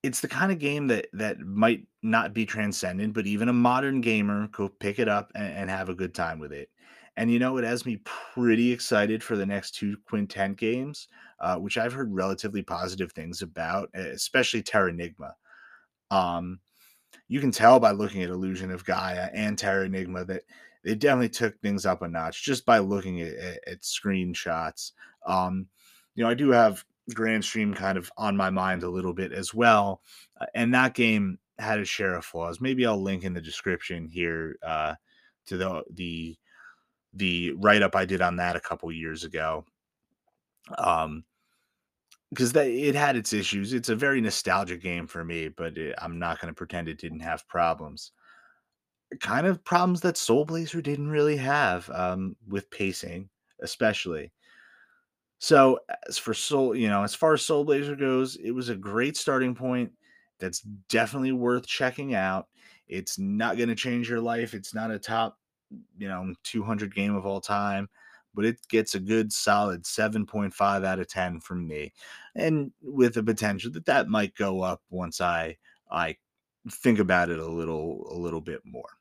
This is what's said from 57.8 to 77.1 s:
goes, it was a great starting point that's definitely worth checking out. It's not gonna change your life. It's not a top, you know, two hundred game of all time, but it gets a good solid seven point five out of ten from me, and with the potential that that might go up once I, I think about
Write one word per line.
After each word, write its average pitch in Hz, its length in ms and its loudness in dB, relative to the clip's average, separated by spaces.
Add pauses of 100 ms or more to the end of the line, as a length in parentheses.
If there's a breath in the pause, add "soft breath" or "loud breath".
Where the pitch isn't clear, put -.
goes, 131 400 0
it 104 140 -6
was 123 180 -4
a 110 80 -2
great 104 400 -2
starting 127 380 0
point 123 380 -2 (460 soft breath)
that's 92 220 -6
definitely 113 720 -2
worth 123 340 0
checking 135 480 -4
out. 95 340 0 (400 soft breath)
It's 92 300 -8
not 101 380 0
gonna 117 180 0
change 120 360 -2
your 117 100 -2
life. 117 320 -2
It's 98 220 -12
not 110 160 -4
a 107 80 -6
top, 113 400 -2 (580)
you 101 120 -10
know, 92 260 -6 (100)
two 110 180 -4
hundred 104 320 -4
game 101 200 0
of 98 100 -2
all 98 160 -4
time, 101 480 -2 (460 soft breath)
but 104 100 0
it 117 140 0 (100)
gets 107 260 2
a 98 60 -2
good 107 320 2
solid 101 540 2
seven 107 400 -2
point 101 260 -2
five 98 300 2
out 95 160 0
of 92 100 -6
ten 90 320 -4
from 87 280 -6
me, 76 240 -8 (420 loud breath)
and 151 380 0 (100)
with 131 320 4
the 117 80 0
potential 107 500 0
that 165 140 -6
that 120 220 4
might 104 260 0
go 95 260 -2
up 90 300 -4
once 90 300 -6
I, 85 360 -2 (340 soft breath)
I 80 260 -2 (520)
think 117 300 2
about 90 320 4